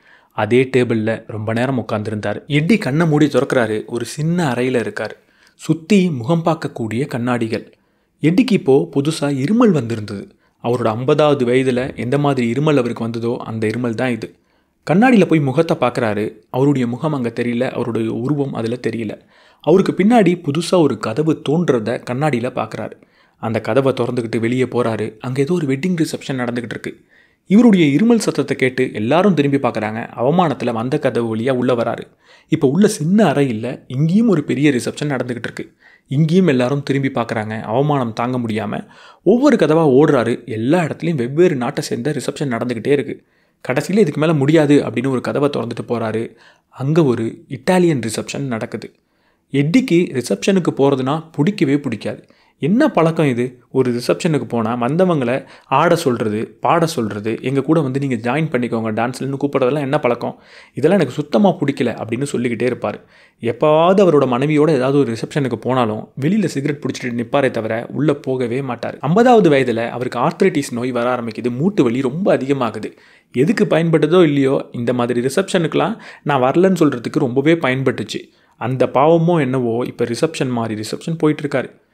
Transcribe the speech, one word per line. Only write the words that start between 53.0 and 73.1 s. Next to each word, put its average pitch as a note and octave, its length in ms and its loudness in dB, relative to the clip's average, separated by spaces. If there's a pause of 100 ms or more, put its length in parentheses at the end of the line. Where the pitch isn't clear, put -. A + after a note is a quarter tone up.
இது? B2 320 -2 (120)
ஒரு B2+ 200 2
ரிசப்ஷனுக்கு B2 520 0
போனா A#2 380 -4
வந்தவங்கள C#3+ 640 0 (200)
ஆட D#3+ 300 4
சொல்றது, A2+ 640 -2
பாட E3 240 2
சொல்றது, G#2+ 560 -4
எங்க C3+ 200 0
கூட C#3+ 200 0
வந்து C3 180 -4
நீங்க C3+ 160 -2
ஜாயின் A#2+ 280 -2
பண்ணிக்கோங்க A#2 500 -2
டான்ஸ்லன்னு C3 500 -4
கூப்பிடுறதெல்லாம் C#3 360 0
என்ன C3+ 200 -2
பழக்கம்? B2 400 -2 (340)
இதெல்லாம் D#3+ 260 2
எனக்கு C#3+ 220 -2
சுத்தமா G3+ 280 2
பிடிக்கல," C#3 520 -2
அப்படின்னு A2+ 220 -6
சொல்லிக்கிட்டே A#2+ 520 -2
இருப்பாரு. G#2 180 -6 (480)
எப்பவாவது D#3+ 640 4
அவரோட D3 200 4
மனைவியோட D3 440 2
ஏதாவது C#3 280 2
ஒரு A#2+ 160 2
ரிசப்ஷனுக்கு A#2+ 420 -4
போனாலும் A#2 540 -2 (120)
வெளியில F#3 240 0
சிகரெட் C#3+ 380 -4
பிடிச்சிட்டு B2 380 -6
நிப்பாரே C3 300 0
தவிர A2+ 400 -4
உள்ள C#3+ 220 0
போகவே C3 480 -4
மாட்டாரு. A#2 380 -8
ஐம்பதாவது G#3 500 4
வயதுல A#2+ 400 2
அவருக்கு B2 300 -6
ஆர்த்ரைட்டிஸ் C#3+ 520 0
நோய் B2 200 -4
வர B2 240 -2
ஆரம்பிக்குது. A#2 420 -6
மூட்டு F3 260 0
வலி B2 180 0
ரொம்ப D3+ 360 0
அதிகமாகுது. B2 540 -4 (400)